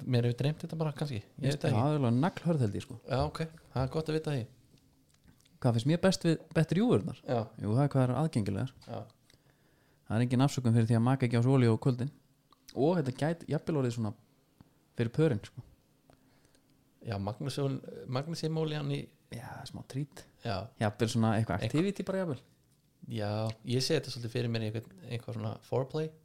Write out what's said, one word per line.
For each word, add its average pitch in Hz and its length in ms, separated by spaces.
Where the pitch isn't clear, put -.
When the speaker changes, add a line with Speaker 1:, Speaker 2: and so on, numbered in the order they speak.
Speaker 1:
mér 120 200
hefur 120 140
dreymt 147 240
þetta 165 160
bara 156 140
kannski. 139 260
Ég 143 180
veit 147 80
það - 80
Speaker 2:
Já, 104 60
Speaker 1:
ekki. 107 80
Speaker 2:
það 151 80
er 151 80
alveg 120 180
naglhörð, 160 480
held 101 140
ég, - 60
sko. 120 160
Speaker 1:
Já, - 180
ok. 151 220
Það 123 160
er 135 100
gott 156 160
að 156 80
vita 156 160
því. 131 120
Speaker 2:
Hvað 117 140
finnst 120 160
mér 170 100
best 190 240
við 160 140
Better 160 280
You-vörurnar? 185 400
Speaker 1:
Já. 123 180
Speaker 2:
Jú, 104 180
það 139 80
er 143 100
hvað 131 120
er 123 100
aðgengilegar. 117 680
Speaker 1:
Já. 107 180
Speaker 2:
Það 101 80
er 123 80
engin 123 220
afsökun 120 260
fyrir 113 160
því 120 80
að 113 80
maka 131 220
ekki 120 100
á 117 60
sig 131 100
olíu 117 240
á - 0
kvöldin. 127 360
Og 160 260
þetta 135 200
gæti 165 320
jafnvel 151 280
orðið 123 200
svona 110 160
fyrir 117 160
pörin, 151 300
sko. - 220
Speaker 1:
Já, 107 160
Magnús-, 123 440
Magnús-, 156 420
í 151 580
Speaker 2:
Já, 117 220
smá - 240
trít. - 380
Speaker 1:
Já. 98 260
Speaker 2:
Jafnvel 110 320
svona 110 260
eitthvað 104 260
Speaker 1:
Eitthvað. 110 80
Speaker 2:
activity 196 340
bara 190 140
jafnvel. 170 220
Speaker 1:
Já, 110 260
ég 127 200
sé 160 120
þetta 147 160
svolítið 120 240
fyrir 120 160
mér 113 160
í - 20
einhvern, 110 360
eitthvað 117 340
svona 107 220
foreplay. 156 500